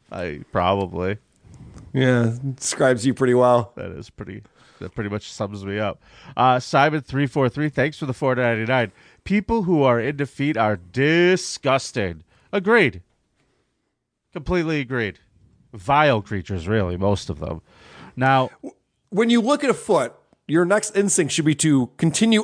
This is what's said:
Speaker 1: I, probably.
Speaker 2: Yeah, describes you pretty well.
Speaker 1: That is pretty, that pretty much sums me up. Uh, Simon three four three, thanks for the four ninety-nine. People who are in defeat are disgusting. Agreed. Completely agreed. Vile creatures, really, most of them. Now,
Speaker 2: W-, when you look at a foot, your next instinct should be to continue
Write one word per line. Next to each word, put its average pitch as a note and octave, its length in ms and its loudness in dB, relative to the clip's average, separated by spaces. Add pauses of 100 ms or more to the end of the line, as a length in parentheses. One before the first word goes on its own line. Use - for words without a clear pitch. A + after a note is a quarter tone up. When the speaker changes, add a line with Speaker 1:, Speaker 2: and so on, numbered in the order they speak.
(120)
Speaker 1:
I, E2+ 280 -8 (120)
probably. F#2 640 0 (760)
Speaker 2:
Yeah, B2 400 2 (200)
describes B2+ 520 0
you C3 80 2
pretty B2+ 180 2
well. B2 440 4
Speaker 1:
That F#2+ 160 -10
is - 180 -16
pretty, G#2 320 -16 (380)
that - 140 -14
pretty G#2 140 -6
much G2+ 240 -8
sums G2+ 320 -8
me G2 140 -6
up. G2+ 240 -6 (340)
Uh, B2+ 240 4
Simon D3+ 400 0
three C3+ 260 -4
four C3 220 0
three, D3 220 -4
thanks D3 260 -2
for - 80 -10
the C3 80 -4
four C3 220 -2
ninety-nine. A#2 580 0 (320)
People G#3+ 380 0
who E3 200 2
are B2 160 4
in C#3 200 -4
defeat C#3+ 400 -4
are G#2+ 180 2
disgusting. C3 1500 0 (280)
Agreed. G3 480 2 (1300)
Completely D#3+ 480 -2
agreed. A#2 380 -4 (540)
Vile C3 500 2
creatures, F#2 460 -6
really, F#2+ 280 0
most F#2+ 340 0
of D2+ 100 -8
them. D#2+ 220 -8 (540)
Now, C3 320 2 (140)
Speaker 2:
W-, - 120 -16 (340)
when A3+ 220 0
you A#3+ 100 4
look C#4+ 240 0
at C4 60 2
a F#3 40 2
foot, C#3+ 400 -2 (320)
your E3 180 2
next G#3 320 0
instinct F#3+ 360 0
should D#3+ 120 0
be D3+ 120 4
to C#3 400 2
continue G#3+ 480 2